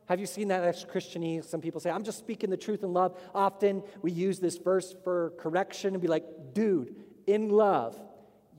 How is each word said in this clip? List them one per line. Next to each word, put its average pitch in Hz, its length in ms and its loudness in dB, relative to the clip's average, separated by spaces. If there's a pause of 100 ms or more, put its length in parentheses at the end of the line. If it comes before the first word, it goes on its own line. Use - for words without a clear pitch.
Have 180 120 2
you 202 60 -6
seen 202 240 -4
that 185 160 2
as 175 180 0
Christianese? 165 640 -4
Some 160 160 -6
people 165 180 -6
say, 175 100 -2
"I'm 190 140 -2
just 208 160 -8
speaking 214 300 -4
the 185 80 0
truth 202 260 -4
in 185 80 -4
love." 180 260 2 (160)
Often 196 500 2 (180)
we 180 100 0
use 185 280 0
this 175 180 0
verse 185 360 0 (100)
for 175 340 0
correction 190 560 -2
and 185 80 -2
be 175 80 2
like, 156 440 -2
"Dude, 196 400 2 (320)
in 214 240 2
love, 196 480 4 (600)